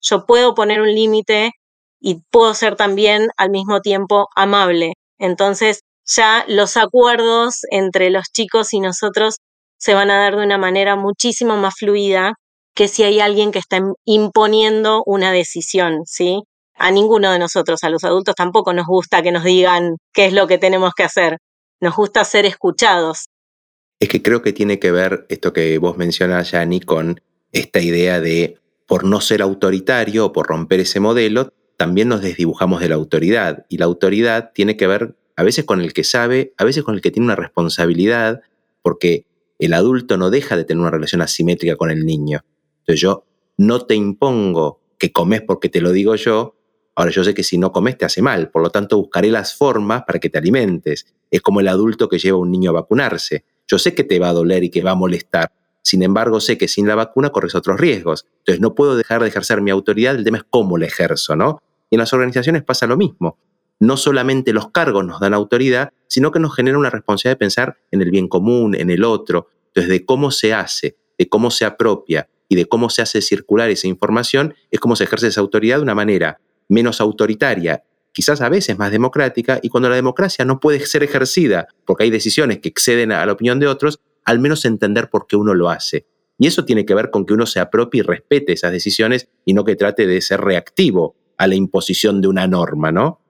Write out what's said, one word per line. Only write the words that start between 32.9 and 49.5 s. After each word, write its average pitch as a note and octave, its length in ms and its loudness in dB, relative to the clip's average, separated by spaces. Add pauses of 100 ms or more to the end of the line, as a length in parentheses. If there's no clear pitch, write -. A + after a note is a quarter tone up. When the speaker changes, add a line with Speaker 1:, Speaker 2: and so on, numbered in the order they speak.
Speaker 2:
la D#2+ 60 0
autoridad. E2 760 -2
Y F#2 80 -8
la E2+ 80 0
autoridad A2 680 0
tiene G#2 240 0
que G2+ 100 0
ver G#2 300 -2 (200)
a E2 60 -2
veces B2 220 2
con G2 160 -2
el E2+ 140 -6
que - 100 -2
sabe, B2 540 -2
a F#2+ 60 0
veces A2 200 0
con G#2+ 100 -4
el F#2+ 60 -6
que F#2 100 0
tiene A#2 140 -2
una A2+ 120 0
responsabilidad, F#2 1080 -2 (400)
porque E2+ 420 -2 (340)
el E2 140 0
adulto A2+ 460 0
no F#2 100 0
deja B2+ 280 -2
de E2 80 -2
tener E2 180 -2
una E2+ 80 0
relación D#2 320 -2
asimétrica E2+ 540 -2
con E2 140 -2
el D#2+ 140 -2
niño. D2+ 400 -4 (360)
Entonces E2 200 0
yo F#2+ 240 0 (320)
no A#2 300 2
te A2+ 80 -2
impongo G2+ 840 -2 (180)
que F2+ 140 -4
comes F#2+ 280 0
porque F#2 300 -4
te F2+ 100 0
lo F2 120 0
digo G2+ 240 2
yo, A2+ 400 -2 (380)
ahora E2+ 160 0
yo F#2 140 0
sé G2+ 80 0
que F#2+ 100 -4
si F2+ 140 -4
no F2+ 160 0
comes G2 240 -2
te - 80 -4
hace F2 160 -4
mal, G2+ 300 0
por E2 100 0
lo E2 80 2
tanto G#2 300 0
buscaré G2 320 0
las G#2+ 240 -2